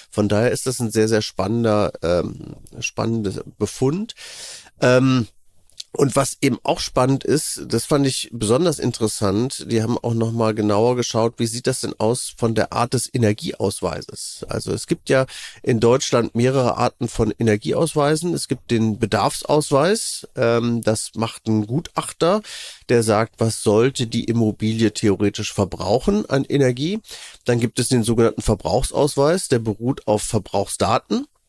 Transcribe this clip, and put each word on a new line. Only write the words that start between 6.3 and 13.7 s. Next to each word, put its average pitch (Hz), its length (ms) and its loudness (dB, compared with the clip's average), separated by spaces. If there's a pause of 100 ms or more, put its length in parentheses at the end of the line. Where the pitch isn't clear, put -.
eben 127 220 2
auch 165 160 0
spannend 135 440 0
ist, - 440 -2
das 113 180 -2
fand 143 220 2
ich - 260 -4
besonders 123 460 2
interessant, 110 920 -2
die 110 140 2
haben 113 160 0
auch 120 160 -2
nochmal 113 400 0
genauer 107 400 2
geschaut, 117 420 0
wie 120 80 0
sieht 117 220 -4
das 131 140 -2
denn - 180 -6
aus 113 360 0
von 113 200 0
der 110 180 0
Art 117 220 0
des - 180 -4
Energieausweises? - 1400 -4